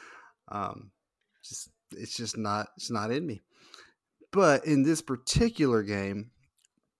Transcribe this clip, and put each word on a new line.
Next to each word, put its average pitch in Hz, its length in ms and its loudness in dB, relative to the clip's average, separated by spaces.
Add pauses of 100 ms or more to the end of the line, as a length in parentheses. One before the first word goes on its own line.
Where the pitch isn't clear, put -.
(480)
Um, 101 420 -8 (540)
just, - 260 -14 (220)
it's - 260 -12
just 113 180 -8
not, 107 420 -4
it's - 120 -12
not 110 220 -4
in 151 160 -4
me. 110 140 -10 (880)
But 165 340 6
in 147 160 4
this 156 220 2
particular 135 800 2
game, 101 480 -4 (680)